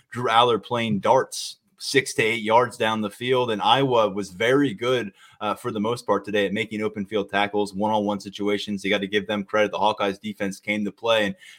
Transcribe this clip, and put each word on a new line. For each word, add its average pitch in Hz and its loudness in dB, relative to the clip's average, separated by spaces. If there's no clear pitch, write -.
Drew 120 -2
Aller 117 6
playing 113 -4
darts - 0
six - 0
to 127 0
eight 113 0
yards 113 2
down 110 0
the 101 -2
field. 127 0
And 104 -2
Iowa 117 4
was 95 -6
very 120 2
good, 117 -2
uh, 104 -2
for - -8
the 107 -4
most 113 -4
part 101 0
today 104 0
at 92 -4
making 107 -4
open 107 -4
field 98 -4
tackles, 101 -2
one-on-one 104 -2
situations. 101 -4
You 98 -4
got 98 0
to 101 -2
give 98 -2
them 104 -2
credit. 107 2
The 85 -4
Hawkeyes 101 0
defense 101 -8
came 107 -4
to 95 -6
play, 113 2
and 98 -4